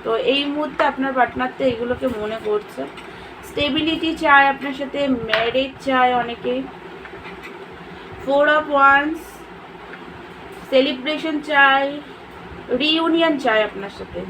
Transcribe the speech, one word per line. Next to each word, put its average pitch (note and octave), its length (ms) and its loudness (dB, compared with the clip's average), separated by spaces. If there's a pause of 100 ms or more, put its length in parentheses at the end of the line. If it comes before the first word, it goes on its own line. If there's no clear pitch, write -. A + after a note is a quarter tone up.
তো A3+ 120 0
এই C#4 300 2
মুহূর্তে D4 380 -2
আপনার C4+ 300 0
পার্টনার B3+ 440 2
তো C4+ 60 -2
এগুলোকে B3 440 0
মনে A3 380 -2
করছে। G#3 400 -2 (580)
স্টেবিলিটি D#4 720 0
চায় C#4+ 320 8
আপনার C4+ 260 -2
সাথে, C#4 340 -2
ম্যারেজ A#3 800 0
চায় B3+ 300 4
অনেকে, A#3+ 460 -2 (1600)
Four C#4+ 220 4
of D4+ 180 6 (100)
Wands, C#4 440 6 (1500)
সেলিব্রেশন D4 680 0
চায়, C#4 600 4 (800)
রিউনিয়ন D#4+ 580 2
চায় A3 260 2
আপনার G3 260 -6
সাথে। F3+ 300 -12 (100)